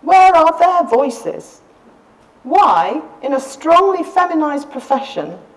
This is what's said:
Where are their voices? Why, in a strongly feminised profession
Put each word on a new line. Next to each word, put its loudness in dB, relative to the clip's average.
Where 4
are 2
their 2
voices? -4
Why, 0
in -4
a -2
strongly 0
feminised -4
profession -8